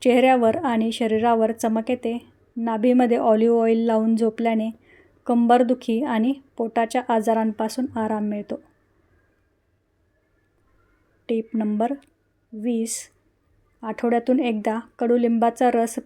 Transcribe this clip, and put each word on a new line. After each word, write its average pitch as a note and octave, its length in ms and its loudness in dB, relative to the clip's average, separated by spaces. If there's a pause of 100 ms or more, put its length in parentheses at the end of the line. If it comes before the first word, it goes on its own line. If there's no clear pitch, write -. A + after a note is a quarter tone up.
चेहऱ्यावर B3 540 4
आणि A#3 360 -2
शरीरावर A3+ 600 0
चमक A3+ 380 -4
येते. A#3+ 360 -6 (300)
नाभीमध्ये A#3 600 2
ऑलिव्ह A3+ 440 2
ऑइल A3+ 180 2
लावून A3+ 380 2
झोपल्याने A3 680 -2 (420)
कंबरदुखी A#3+ 760 2
आणि A#3+ 300 0 (240)
पोटाच्या A#3 520 -2
आजारांपासून A3 800 -2 (120)
आराम G#3+ 260 -4
मिळतो. G#3 360 -8 (2750)
टिप A3+ 260 -4
नंबर A3 380 -2 (600)
वीस, A3+ 460 -6 (840)
आठवड्यातून A#3 580 -2
एकदा A3 380 -2 (200)
कडुलिंबाचा A#3 720 0
रस A#3 240 0 (100)